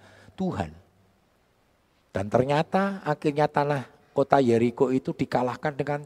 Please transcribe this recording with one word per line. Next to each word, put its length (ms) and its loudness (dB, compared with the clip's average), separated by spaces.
Tuhan. 400 -6
Dan 160 -4
ternyata 800 0
akhirnya 400 0
tanah 400 -2
kota 320 4
Yeriko 480 2
itu 240 -2
dikalahkan 640 -4
dengan 280 -4